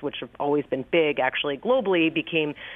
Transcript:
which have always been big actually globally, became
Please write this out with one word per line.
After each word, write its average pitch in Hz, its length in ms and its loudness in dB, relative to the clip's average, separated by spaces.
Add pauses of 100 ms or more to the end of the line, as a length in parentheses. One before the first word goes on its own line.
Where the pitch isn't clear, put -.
which 143 180 -6
have 127 100 -10 (100)
always 143 260 2
been 131 260 -4
big 151 280 2
actually 135 380 -2
globally, 196 560 2
became 156 400 -2 (220)